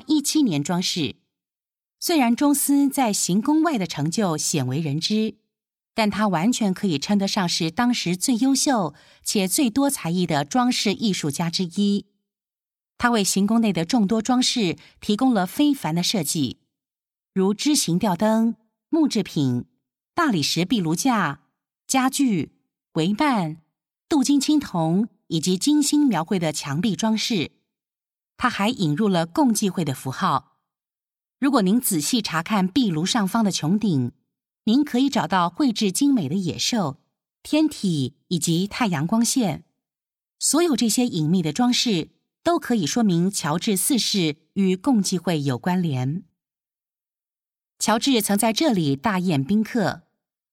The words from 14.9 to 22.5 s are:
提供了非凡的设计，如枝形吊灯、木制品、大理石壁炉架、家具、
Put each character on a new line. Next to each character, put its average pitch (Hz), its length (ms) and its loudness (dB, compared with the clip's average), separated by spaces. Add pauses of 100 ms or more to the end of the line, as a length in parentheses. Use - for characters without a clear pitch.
提 208 160 -2
供 262 160 2
了 190 120 0
非 294 280 2
凡 208 200 -4
的 170 80 0
设 180 220 -2
计， 139 380 -4 (720)
如 190 200 2
枝 285 220 0
形 175 240 0
吊 190 160 0
灯、 220 400 0 (320)
木 311 220 2
制 208 120 -2
品、 127 440 -2 (480)
大 339 140 0
理 190 140 0
石 160 220 -2
壁 220 160 0
炉 165 160 0
架、 185 460 -2 (440)
家 262 240 0
具、 240 440 0 (400)